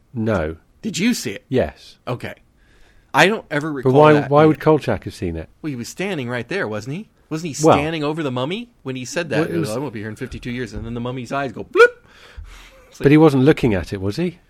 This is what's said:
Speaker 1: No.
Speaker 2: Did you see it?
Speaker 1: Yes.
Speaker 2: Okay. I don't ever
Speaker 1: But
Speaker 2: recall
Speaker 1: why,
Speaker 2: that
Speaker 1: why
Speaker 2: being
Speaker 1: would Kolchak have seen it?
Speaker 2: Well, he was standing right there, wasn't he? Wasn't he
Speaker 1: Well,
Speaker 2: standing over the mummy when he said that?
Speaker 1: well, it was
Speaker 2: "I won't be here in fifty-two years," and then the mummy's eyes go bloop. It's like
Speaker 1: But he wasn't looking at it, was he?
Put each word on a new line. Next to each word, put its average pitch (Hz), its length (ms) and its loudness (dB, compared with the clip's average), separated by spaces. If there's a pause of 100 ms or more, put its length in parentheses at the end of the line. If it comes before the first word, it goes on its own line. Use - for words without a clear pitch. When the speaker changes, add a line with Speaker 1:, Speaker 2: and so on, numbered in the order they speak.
(140)
Speaker 1:
No. 101 440 -2 (300)
Speaker 2:
Did 175 120 -8
you 226 140 2
see - 180 -8
it? 101 180 -12
Speaker 1:
Yes. 101 480 -4 (100)
Speaker 2:
Okay. - 260 -8 (800)
I 151 140 6
don't 208 240 -2
ever 151 200 -2
Speaker 1:
But 143 40 -6
Speaker 2:
recall 127 160 0
Speaker 1:
why, 151 220 10
Speaker 2:
that 143 160 2
Speaker 1:
why 147 140 6
Speaker 2:
being 160 40 8
Speaker 1:
would 151 120 2
Kolchak 131 440 2
have 98 100 -10
seen 87 220 -6
it? 80 140 -10 (120)
Speaker 2:
Well, 160 80 -10
he 135 60 -8
was 120 140 -10
standing 165 400 -6
right 120 180 -6
there, 175 180 -6
wasn't 107 300 -8
he? 214 140 -12 (200)
Wasn't 160 240 -8
he 143 120 -8
Speaker 1:
Well, 156 100 8
Speaker 2:
standing 156 300 -2
over 156 180 -4
the 135 80 -4
mummy 156 380 -6 (140)
when 131 120 -8
he 127 80 -10
said 170 280 -6
that? 135 180 -2
Speaker 1:
well, 170 80 -6
it - 20 -2
was 143 120 -4
Speaker 2:
"I 120 80 -4
won't 143 120 -6
be 110 80 -10
here 107 80 -8
in 107 80 -10
fifty-two 123 340 -12
years," 120 220 -8
and 107 140 -10
then 117 80 -10
the 120 80 -8
mummy's 123 320 -10
eyes 139 180 -4
go 107 140 -12
bloop. 440 220 4 (1000)
It's - 140 -18
like - 20 -2
Speaker 1:
But 139 80 6
he 151 60 6
wasn't 139 260 6
looking 139 300 4
at 85 180 -4
it, 101 80 -8
was 101 160 -4
he? 170 240 -6 (100)